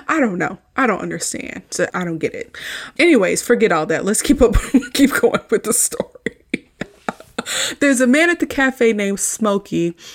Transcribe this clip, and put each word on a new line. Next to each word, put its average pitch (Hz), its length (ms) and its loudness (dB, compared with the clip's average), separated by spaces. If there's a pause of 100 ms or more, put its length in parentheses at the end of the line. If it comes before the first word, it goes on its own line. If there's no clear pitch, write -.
I 311 120 0
don't 208 180 0
know. 175 200 -4 (180)
I 262 100 2
don't 214 140 0
understand. - 680 -8
So - 220 -2
I 180 120 -4
don't 165 140 -4
get 160 160 -4
it. - 220 -12 (420)
Anyways, 214 440 4
forget 208 300 2
all 156 140 0
that. 156 180 -2
Let's 208 180 0
keep - 180 2
up, 233 140 4 (200)
<laughs> - 200 2
keep 277 160 4
going - 400 0
with - 140 0
the 220 100 -2
story. - 320 -2 (1400)
<laughs> - 360 -6
There's 277 200 4
a 254 60 4
man 302 240 4
at 339 100 0
the 302 60 -2
cafe 254 460 0
named 202 280 -2
Smokey 175 760 -2 (180)